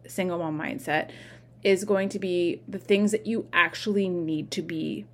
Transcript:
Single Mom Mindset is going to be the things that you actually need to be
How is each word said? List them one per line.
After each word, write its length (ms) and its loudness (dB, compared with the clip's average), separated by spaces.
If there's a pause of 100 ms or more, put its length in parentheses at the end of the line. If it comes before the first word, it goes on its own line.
Single 300 -2
Mom 200 -2
Mindset 520 -2 (520)
is 220 4
going 240 2
to 120 -4
be 460 0
the 140 -8
things 320 4
that 160 -2
you 240 -2
actually 560 2
need 440 -2
to 100 -4
be 520 -6